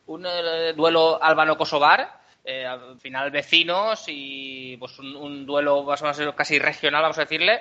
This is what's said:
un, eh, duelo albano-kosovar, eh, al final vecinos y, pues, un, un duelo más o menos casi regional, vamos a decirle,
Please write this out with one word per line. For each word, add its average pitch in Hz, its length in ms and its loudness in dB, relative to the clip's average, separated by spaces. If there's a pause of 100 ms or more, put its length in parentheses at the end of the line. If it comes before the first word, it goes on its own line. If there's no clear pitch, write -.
un, 165 200 -12
eh, 165 500 -4
duelo 160 440 4
albano-kosovar, 156 880 4 (360)
eh, 131 200 -8
al 127 360 -12
final 135 320 -6
vecinos 170 720 2
y, 135 720 -12
pues, 123 240 -16
un, 139 160 -14
un 143 300 -12
duelo 143 360 0
más 143 200 -4
o - 20 -2
menos 147 320 -4
casi 147 240 0
regional, 147 420 0
vamos 156 160 0
a 156 40 0
decirle, 170 380 0